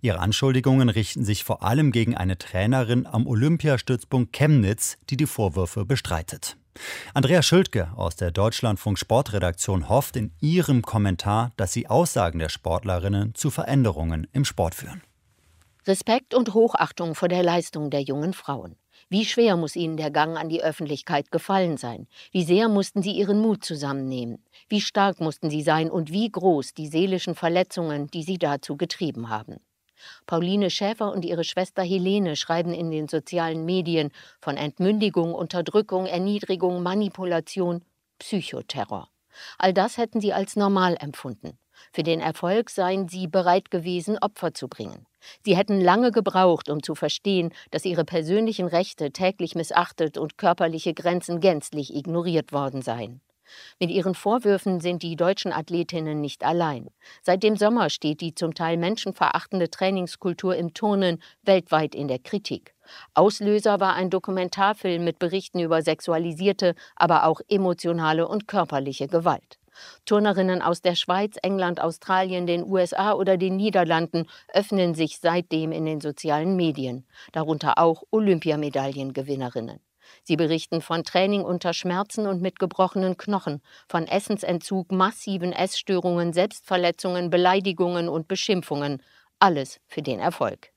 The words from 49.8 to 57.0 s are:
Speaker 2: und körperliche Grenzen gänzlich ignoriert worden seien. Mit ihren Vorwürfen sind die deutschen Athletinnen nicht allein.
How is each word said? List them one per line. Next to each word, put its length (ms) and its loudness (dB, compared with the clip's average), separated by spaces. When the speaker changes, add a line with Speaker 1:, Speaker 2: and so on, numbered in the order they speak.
Speaker 2:
und 180 -6
körperliche 560 0
Grenzen 480 -2
gänzlich 540 0
ignoriert 580 -2
worden 300 -4
seien. 400 -8
Mit 120 -2
ihren 240 0
Vorwürfen 680 0
sind 220 -2
die 140 -6
deutschen 360 0
Athletinnen 680 -2
nicht 220 -6
allein. 440 0